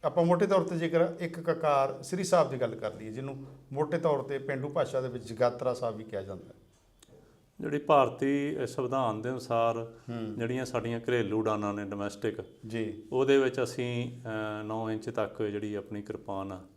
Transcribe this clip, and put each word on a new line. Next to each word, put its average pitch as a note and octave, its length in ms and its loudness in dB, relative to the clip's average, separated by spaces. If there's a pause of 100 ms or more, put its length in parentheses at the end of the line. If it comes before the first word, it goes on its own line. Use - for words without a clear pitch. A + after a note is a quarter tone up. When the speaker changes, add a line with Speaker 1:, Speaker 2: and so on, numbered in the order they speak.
Speaker 1:
ਆਪਾਂ E3 200 4
ਮੋਟੇ F3 220 6
ਤੌਰ F#3+ 140 6
'ਤੇ E3+ 160 -2
ਜੇਕਰ E3 440 4
ਇੱਕ E3+ 200 -6
ਕਕਾਰ D#3 600 2
ਸ੍ਰੀ F#3 220 -4
ਸਾਹਿਬ F3+ 260 6
ਦੀ C3 100 -4
ਗੱਲ A2+ 140 0
ਕਰ A2 200 -4
ਲਈਏ, A2 160 -10
ਜਿਹਨੂੰ C3+ 340 -8 (280)
ਮੋਟੇ D3+ 260 0
ਤੌਰ D3+ 200 2
'ਤੇ C3+ 200 -4
ਪੇਂਡੂ C3+ 300 -4
ਭਾਸ਼ਾ D3 320 0
ਦੇ B2+ 80 -4
ਵਿੱਚ A#2 240 -8
ਜਗਾਤਰਾ B2 420 2
ਸਾਹਿਬ A2+ 220 -4
ਵੀ A2 80 -10
ਕਿਹਾ G2+ 180 -6
ਜਾਂਦਾ F#2+ 220 -10
ਹੈ। - 100 -20 (1040)
Speaker 2:
ਜਿਹੜੀ D3 180 -4
ਭਾਰਤੀ, C#3+ 840 4
ਅਹ, B2 60 -2
ਸੰਵਿਧਾਨ A#2+ 560 0
ਦੇ B2 80 -4
ਅਨੁਸਾਰ A#2 640 0 (180)
Speaker 1:
ਹੂੰ। A2+ 280 -6
Speaker 2:
ਜਿਹੜੀਆਂ B2 260 -2
ਸਾਡੀਆਂ A#2 360 -2
ਘਰੇਲੂ A2 380 0
ਉਡਾਨਾਂ G#2 360 0
ਨੇ, G#2 100 -6
ਡੋਮੈਸਟਿਕ, G2+ 520 -4 (300)
Speaker 1:
ਜੀ। A2 360 -6 (100)
Speaker 2:
ਉਹਦੇ C3+ 260 6
ਵਿੱਚ C3 240 2
ਅਸੀਂ, A#2+ 500 -2
ਅਹ, G#2+ 520 -6
ਨੌ A2 260 -4
ਇੰਚ A2 200 -4
ਤੱਕ G#2+ 320 -2
ਜਿਹੜੀ G#2 320 -4
ਆਪਣੀ G2+ 280 -6
ਕਿਰਪਾਨ G2 500 -8
ਆ F#2 80 -10 (160)